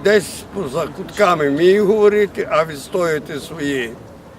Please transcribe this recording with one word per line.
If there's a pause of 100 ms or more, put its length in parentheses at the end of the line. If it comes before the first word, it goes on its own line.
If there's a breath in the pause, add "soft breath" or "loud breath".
десь (100)
поза (100)
кутками
вміють
говорити,
а
відстояти
свої (460)